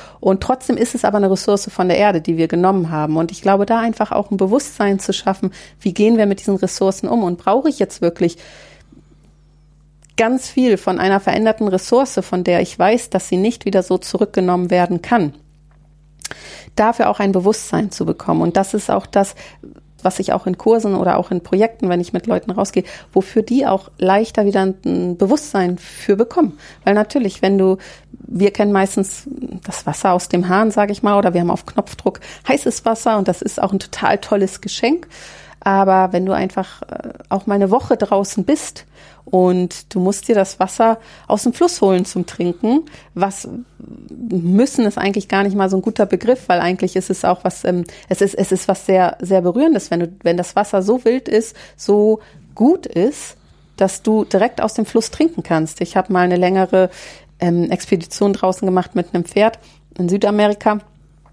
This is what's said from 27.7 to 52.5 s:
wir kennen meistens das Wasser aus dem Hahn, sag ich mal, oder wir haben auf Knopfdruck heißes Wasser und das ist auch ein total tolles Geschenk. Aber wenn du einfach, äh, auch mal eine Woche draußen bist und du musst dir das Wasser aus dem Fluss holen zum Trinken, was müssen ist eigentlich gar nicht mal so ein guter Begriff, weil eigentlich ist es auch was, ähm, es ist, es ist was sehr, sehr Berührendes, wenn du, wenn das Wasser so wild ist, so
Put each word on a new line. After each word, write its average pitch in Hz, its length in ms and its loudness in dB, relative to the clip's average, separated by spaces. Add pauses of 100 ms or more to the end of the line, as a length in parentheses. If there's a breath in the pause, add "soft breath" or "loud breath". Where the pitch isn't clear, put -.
wir 196 400 0
kennen 208 200 0
meistens 196 520 0 (400)
das - 240 -10
Wasser 180 260 0
aus 180 160 -2
dem 180 200 0
Hahn, 208 200 2
sag 208 220 0
ich 202 100 -8
mal, 202 160 2
oder 190 160 2
wir 180 80 0
haben 170 100 0
auf - 140 -4
Knopfdruck - 540 -6 (280 loud breath)
heißes - 380 -2
Wasser 226 320 0
und 196 100 0
das 180 140 -2
ist - 200 -6
auch 196 120 0
ein 196 60 0
total - 400 -2
tolles 202 420 -2
Geschenk. 294 460 -2 (520 loud breath)
Aber 190 540 4
wenn 185 140 0
du 196 60 0
einfach, - 500 -4
äh, - 260 -14 (200)
auch 196 180 -4
mal 202 80 0
eine 196 160 2
Woche 226 260 2
draußen 196 480 0
bist - 400 -4 (400 soft breath)
und 180 680 0
du 190 60 -2
musst 190 300 -2
dir 233 60 4
das 190 240 0
Wasser 226 400 2 (280 loud breath)
aus - 160 0
dem 240 80 0
Fluss 339 300 0
holen 190 240 4
zum 180 220 -6
Trinken, 214 560 0 (320 loud breath)
was 196 340 -4 (800)
müssen 196 560 2
ist - 120 -2
eigentlich 196 300 -2
gar 196 160 0
nicht 196 140 -2
mal 190 120 2
so 190 80 -2
ein 185 40 -2
guter 214 240 0
Begriff, 220 420 0
weil 175 140 2
eigentlich 185 340 -2
ist 190 140 -2
es - 160 -4
auch 180 180 0
was, - 220 -4
ähm, 180 180 0 (240 loud breath)
es 190 140 -2
ist, 196 140 0
es - 160 -2
ist 190 160 -2
was - 180 -2
sehr, 185 340 2
sehr 185 220 2
Berührendes, 226 500 2
wenn 170 100 0
du, 170 120 -6 (100)
wenn 170 140 2
das - 180 -4
Wasser 202 280 0
so 240 200 0
wild 254 240 0
ist, - 280 -2 (200 loud breath)
so 208 440 2 (360 loud breath)